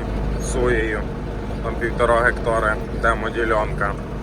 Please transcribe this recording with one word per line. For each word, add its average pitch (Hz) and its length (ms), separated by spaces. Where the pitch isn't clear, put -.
соєю. 110 580
Там 113 120
півтора 117 400
гектари, 113 580
демоділянка. 110 920